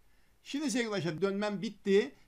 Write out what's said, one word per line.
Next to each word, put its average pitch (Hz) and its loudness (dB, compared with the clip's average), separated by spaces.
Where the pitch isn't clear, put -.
Şimdi 285 -4
sevgili 226 0
arkadaşlar 165 -2
dönmem 196 -2
bitti. 208 2